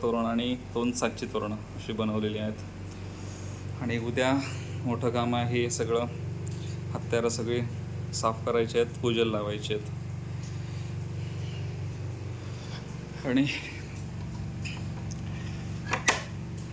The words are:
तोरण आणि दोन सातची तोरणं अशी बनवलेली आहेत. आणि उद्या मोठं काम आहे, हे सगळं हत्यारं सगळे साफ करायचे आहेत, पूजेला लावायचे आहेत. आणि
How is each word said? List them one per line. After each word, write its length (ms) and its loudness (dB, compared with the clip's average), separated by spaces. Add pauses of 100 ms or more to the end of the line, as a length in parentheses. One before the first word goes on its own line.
तोरण 240 4
आणि 280 2
दोन 380 0
सातची 340 0
तोरणं 300 0
अशी 360 -6
बनवलेली 460 2
आहेत. 240 -2 (1200)
आणि 160 2
उद्या 360 4 (500)
मोठं 260 2
काम 260 4
आहे, 260 4
हे 80 2
सगळं 360 2 (840)
हत्यारं 380 2
सगळे 320 2 (540)
साफ 320 2
करायचे 340 6
आहेत, 220 2
पूजेला 280 6
लावायचे 440 0
आहेत. 260 -2 (3250)
आणि 200 6 (3250)